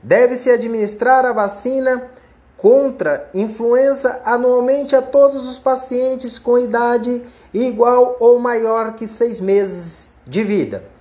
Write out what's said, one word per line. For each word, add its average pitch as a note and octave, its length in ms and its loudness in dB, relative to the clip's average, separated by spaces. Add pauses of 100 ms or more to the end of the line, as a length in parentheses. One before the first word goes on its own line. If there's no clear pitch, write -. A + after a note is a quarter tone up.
Deve-se B3 480 2
administrar A3+ 720 0
a B3 80 -2
vacina B3+ 760 -2 (480)
contra A#3 760 2
influenza A#3 920 -2
anualmente B3 720 0
a C4 60 6
todos C4+ 480 2
os B3+ 100 -12
pacientes B3+ 800 -4
com A#3+ 200 0
idade A#3+ 680 -2 (300)
igual B3 680 2
ou A#3+ 180 6
maior A3+ 560 -2
que A3+ 120 -10
seis A3 340 -4
meses F#3 720 -2 (160)
de E3 180 -4
vida D3 400 -4 (160)